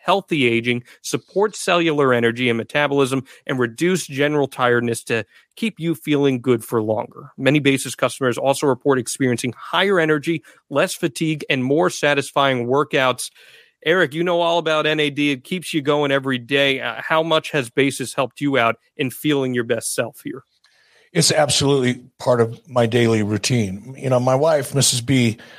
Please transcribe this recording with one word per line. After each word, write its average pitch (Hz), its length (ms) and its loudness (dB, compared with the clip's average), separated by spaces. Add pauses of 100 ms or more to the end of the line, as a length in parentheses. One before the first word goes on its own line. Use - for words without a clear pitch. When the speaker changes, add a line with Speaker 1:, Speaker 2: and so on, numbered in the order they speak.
Speaker 1:
healthy 170 440 0
aging, 120 380 0 (160)
support - 560 -4
cellular 160 560 2
energy 120 380 2
and 117 80 0
metabolism, 135 640 0 (220)
and 139 120 -4
reduce 143 480 0
general 143 400 0
tiredness 120 580 0
to 113 200 -2 (320)
keep 226 240 -6
you 165 140 -2
feeling 139 480 0
good 117 200 0
for 113 200 -2
longer. 110 560 -6
Many 135 220 2
Basis 135 340 0
customers 123 420 -2
also 135 300 0
report 131 320 2
experiencing 123 580 -2
higher 190 420 0
energy, 156 440 0 (260)
less 151 240 0
fatigue, 156 560 -4
and 135 160 0
more 151 240 2
satisfying 139 800 0
workouts. 131 640 0 (560)
Eric, 165 260 2
you 160 100 -4
know 175 200 0
all 170 160 0
about 156 260 0
N 151 160 0
A 151 80 0
D. 143 220 -2
It 131 140 -6
keeps 185 280 -8
you 160 80 -2
going 147 320 0
every 135 260 0
day. 135 420 0
Uh, 120 200 -6
how 160 220 0
much 160 300 -2
has 127 180 -2
Basis 135 420 -2
helped 131 280 -6
you 139 180 0
out 113 180 2 (220)
in 139 100 -2
feeling 131 460 -2
your 120 100 -2
best 117 300 -4
self - 280 -6
here? - 200 -12 (680)
Speaker 2:
It's 170 200 2
absolutely 139 720 2 (140)
part 123 240 4
of 117 260 -4
my 123 180 2
daily 113 360 4
routine. 104 720 -2
You 131 140 -4
know, 123 100 4
my 131 140 2
wife, 147 400 2
Missus 131 260 2
B, 120 380 2 (200)